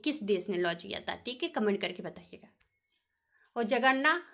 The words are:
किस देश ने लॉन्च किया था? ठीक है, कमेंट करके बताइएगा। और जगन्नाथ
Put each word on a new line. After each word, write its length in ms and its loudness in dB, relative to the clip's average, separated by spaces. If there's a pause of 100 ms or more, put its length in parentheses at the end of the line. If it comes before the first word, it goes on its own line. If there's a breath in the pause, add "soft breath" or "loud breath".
किस 180 -2
देश 260 0
ने 100 -2
लॉन्च 240 0
किया 180 -6
था? 140 -6
ठीक 280 -8
है, 60 -4
कमेंट 320 0
करके 220 -4
बताइएगा। 460 -16 (1080 soft breath)
और 80 0
जगन्नाथ 560 4 (140 soft breath)